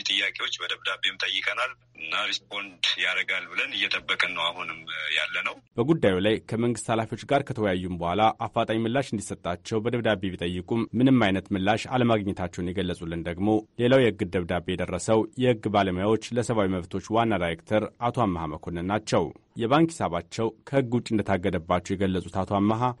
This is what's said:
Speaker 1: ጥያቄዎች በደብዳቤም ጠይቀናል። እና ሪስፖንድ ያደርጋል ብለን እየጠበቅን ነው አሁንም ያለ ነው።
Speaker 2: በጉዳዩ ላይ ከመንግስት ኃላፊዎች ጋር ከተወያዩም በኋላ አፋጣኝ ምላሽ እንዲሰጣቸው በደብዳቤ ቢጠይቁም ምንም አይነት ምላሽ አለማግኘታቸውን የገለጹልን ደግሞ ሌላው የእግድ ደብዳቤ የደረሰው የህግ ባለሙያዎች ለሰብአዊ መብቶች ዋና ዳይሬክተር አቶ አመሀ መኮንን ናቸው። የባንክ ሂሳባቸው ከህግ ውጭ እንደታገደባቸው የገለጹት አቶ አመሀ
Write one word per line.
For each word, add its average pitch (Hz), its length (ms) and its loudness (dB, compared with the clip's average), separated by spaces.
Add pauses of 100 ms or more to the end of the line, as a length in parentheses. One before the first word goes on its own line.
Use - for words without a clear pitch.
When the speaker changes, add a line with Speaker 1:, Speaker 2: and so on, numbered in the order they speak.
Speaker 1:
ጥያቄዎች 98 520 -2
በደብዳቤም 92 640 -4
ጠይቀናል። 92 520 -2 (240)
እና 80 280 -6
ሪስፖንድ 98 600 -8 (140)
ያደርጋል 90 480 -2
ብለን 117 260 -4
እየጠበቅን 95 600 -2
ነው 85 100 -4
አሁንም 85 360 -6 (340)
ያለ 78 300 -2
ነው። - 120 -4 (200)
Speaker 2:
በጉዳዩ 120 440 2
ላይ 104 220 4
ከመንግስት 117 480 -2
ኃላፊዎች 113 380 -2
ጋር 139 160 2
ከተወያዩም 92 560 -2
በኋላ 87 240 0 (180)
አፋጣኝ 113 400 0
ምላሽ 123 280 0
እንዲሰጣቸው 98 720 -4
በደብዳቤ 113 440 0
ቢጠይቁም 90 680 -2
ምንም 127 280 6
አይነት 95 300 2
ምላሽ 101 400 2
አለማግኘታቸውን 98 800 0
የገለጹልን 87 540 -4
ደግሞ 87 240 0 (300)
ሌላው 123 220 6
የእግድ 101 320 2
ደብዳቤ 87 360 0
የደረሰው 90 520 2 (180)
የህግ 123 300 2
ባለሙያዎች 101 640 2
ለሰብአዊ 110 380 2
መብቶች 92 400 -4
ዋና 110 280 2
ዳይሬክተር 87 460 0 (160)
አቶ 120 200 0
አመሀ 87 260 0
መኮንን 85 420 -6
ናቸው። 107 360 2 (320)
የባንክ 143 340 4
ሂሳባቸው 87 560 -4 (180)
ከህግ 131 280 0
ውጭ 120 160 0
እንደታገደባቸው 92 840 0
የገለጹት 92 440 -2
አቶ 92 180 -2
አመሀ 107 280 2 (180)